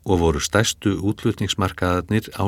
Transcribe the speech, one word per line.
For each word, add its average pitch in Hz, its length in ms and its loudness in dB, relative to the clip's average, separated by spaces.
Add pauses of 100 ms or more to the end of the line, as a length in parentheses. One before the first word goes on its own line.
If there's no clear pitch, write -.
og 90 140 4
voru 80 180 2
stærstu 101 580 0
útflutningsmarkaðarnir 98 1400 -2
á 95 120 -2